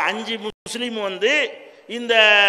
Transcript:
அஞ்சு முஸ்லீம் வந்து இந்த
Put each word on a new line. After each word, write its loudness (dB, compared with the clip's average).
அஞ்சு -6
முஸ்லீம் -10
வந்து -2
இந்த -2